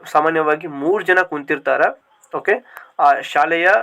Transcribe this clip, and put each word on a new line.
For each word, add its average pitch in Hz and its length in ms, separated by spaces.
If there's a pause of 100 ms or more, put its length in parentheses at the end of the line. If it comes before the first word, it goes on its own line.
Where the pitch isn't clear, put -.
(120)
ಸಾಮಾನ್ಯವಾಗಿ 156 560
ಮೂರು 156 360
ಜನ 180 180
ಕುಂತಿರ್ತಾರ. 139 600 (540)
ಓಕೆ, 202 300 (340)
ಆ 143 220
ಶಾಲೆಯ 165 480 (140)